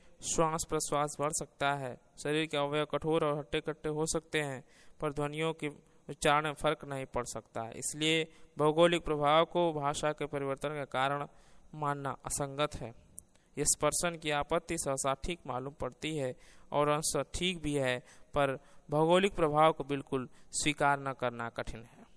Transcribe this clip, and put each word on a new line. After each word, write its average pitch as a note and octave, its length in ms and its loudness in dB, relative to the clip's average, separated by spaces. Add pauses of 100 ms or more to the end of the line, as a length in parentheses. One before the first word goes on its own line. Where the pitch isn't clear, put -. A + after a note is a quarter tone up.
(340)
श्वास D#3+ 340 2
प्रश्वास D3+ 520 0
बढ़ D3+ 120 0
सकता C#3+ 400 -2
है, C3+ 280 -6 (220)
शरीर D3+ 240 0
के D3+ 100 -4
अवयव D3 280 0
कठोर D#3 400 0
और D3 140 0
हट्टे D3 220 -4
कट्टे D#3 280 -6
हो D3+ 180 -2
सकते D#3 360 -2
हैं, C3+ 220 -6 (360)
पर D3+ 120 -2
ध्वनियों D3+ 400 -2
के D3+ 160 -6 (420)
उच्चारण D3 340 2
में D3 100 -4
फर्क D#3 300 -2
नहीं C3+ 220 -8
पड़ A#2+ 180 -4
सकता - 380 -8
है। A2+ 100 -10
इसलिए D#3 520 0 (340)
भौगोलिक D#3+ 460 4
प्रभाव D3+ 400 4
को E3+ 280 2
भाषा D3 400 -2
के D3 140 -4
परिवर्तन C#3 420 -4
का D3+ 160 -6
कारण C#3 420 -2 (480)
मानना C#3+ 360 -2
असंगत C#3 640 -4
है। A#2 300 -12 (520)
इस D3 260 2
पर्सन E3 340 0
की D#3 140 -6
आपत्ति D#3+ 480 -2
सहसा C3+ 360 -2
ठीक - 320 -6
मालूम C3 280 -6
पड़ती D#3 420 -6
है B2+ 200 -2 (360)
और D3 160 4
अंश D3 240 2 (220)
ठीक F3 240 -2
भी D3 160 -2
है, B2+ 240 2 (360)
पर C#3 240 2 (320)
भौगोलिक F3 420 6
प्रभाव D#3 400 6
को C#3+ 120 -6
बिल्कुल C3+ 440 -4 (240)
स्वीकार C#3+ 480 2
न C3+ 120 -4
करना A#2+ 360 -4
कठिन A#2 340 -8
है। - 240 -20 (100)